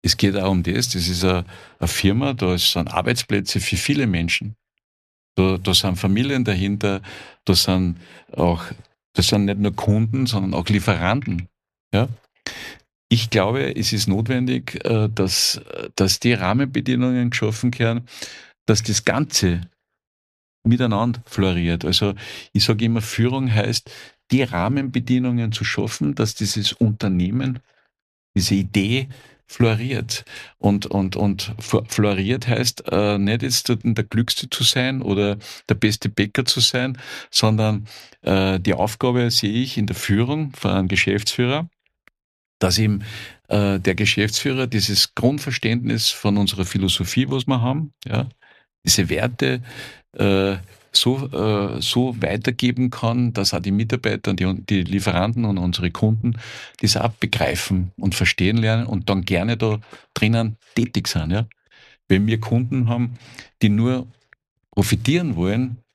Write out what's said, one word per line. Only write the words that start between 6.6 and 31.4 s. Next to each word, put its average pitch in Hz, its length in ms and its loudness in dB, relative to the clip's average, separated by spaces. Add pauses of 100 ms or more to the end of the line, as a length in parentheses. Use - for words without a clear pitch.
da 95 80 4
sind 92 440 2 (340)
auch, 85 320 2 (500)
das - 140 2
sind 104 180 4
nicht 101 140 0
nur 104 160 0
Kunden, 113 500 2
sondern 95 300 -2
auch 85 120 -2
Lieferanten, 90 800 0 (460)
ja. 110 160 2 (1000)
Ich 113 200 2
glaube, 117 460 0
es - 160 -2
ist 110 160 0
notwendig, 123 760 -2
äh, 107 280 2
dass, - 460 0 (360)
dass - 260 2
die 123 100 4
Rahmenbedingungen 127 1000 0
geschaffen 113 480 -2
werden, 117 300 -2 (580)
dass 107 180 4
das - 200 -2
Ganze 92 580 2 (1000)
miteinander 117 640 2
floriert. 87 600 0
Also 101 280 0 (400)
ich - 100 4
sag 110 180 2
immer, 117 200 2
Führung 123 520 0
heißt, 107 380 0 (400)
die 135 120 4
Rahmenbedingungen 123 1080 0
zu 113 140 -4
schaffen, 120 500 -2
dass 110 200 -2
dieses 104 380 -2
Unternehmen, 110 840 0 (720)
diese 98 220 2
Idee 104 540 0 (360)
floriert. 117 800 0 (340)
Und, 101 280 2
und, 95 320 0
und 101 420 -2